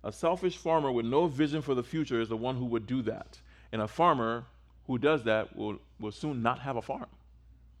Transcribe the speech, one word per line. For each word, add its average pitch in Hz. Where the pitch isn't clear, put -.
A 107
selfish 180
farmer 156
with 117
no 147
vision 147
for 135
the 123
future 135
is 110
the 113
one 123
who 123
would 113
do 123
that. -
And 110
a 110
farmer 123
who 127
does 143
that 110
will, 104
will 107
soon 139
not 120
have 131
a 113
farm. -